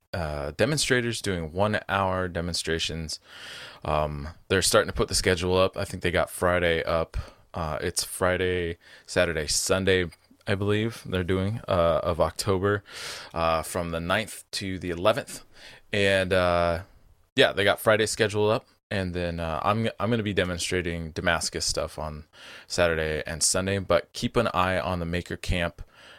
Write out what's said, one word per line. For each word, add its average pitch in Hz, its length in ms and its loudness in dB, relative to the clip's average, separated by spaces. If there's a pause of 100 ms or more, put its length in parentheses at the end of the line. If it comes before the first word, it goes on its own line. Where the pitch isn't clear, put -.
(120)
uh, 73 460 -4
demonstrators 120 640 0
doing 85 320 -4
one-hour 95 760 0
demonstrations. 82 880 -4 (680)
Um, 76 440 -2 (180)
they're 95 160 2
starting 95 260 4
to 95 60 -6
put - 140 0
the 98 60 -2
schedule 92 400 2
up. 92 220 2
I - 80 -4
think 90 160 -10
they 92 80 0
got 85 220 0
Friday 87 520 2
up. 82 340 -2 (360)
Uh, 78 260 -4
it's - 240 -4
Friday, 90 720 0 (280)
Saturday, 82 400 0
Sunday, 92 600 2 (400)
I 104 80 0
believe 104 500 -2
they're 92 180 -2
doing, 95 440 0
uh, 85 340 4
of 82 180 0
October, 98 640 0 (520)
uh, 82 260 2
from 85 300 -4
the 82 80 -2
ninth 95 440 -2 (100)
to 95 260 -6
the 87 100 -6
eleventh. 101 540 0 (500)
And, 98 400 4
uh, 87 460 4 (560)
yeah, 117 180 6
they 98 100 0
got 101 160 4
Friday 107 280 4
schedule 107 420 2
up. 117 160 0 (260)
And 92 220 -2
then, 87 260 -4
uh, 80 220 -2
I'm, 110 260 2 (120)
I'm 104 100 -2
gonna 117 140 0
be 101 100 -2
demonstrating 87 800 -2
Damascus 82 520 0
stuff - 360 -4
on 76 240 -8 (420)
Saturday 80 640 0
and 80 160 -6
Sunday, 95 340 0
but 92 360 2
keep - 220 -4
an 113 160 2
eye 92 280 2
on 87 200 -2
the 85 60 -4
Maker 87 320 -4
Camp, 87 460 -2 (360)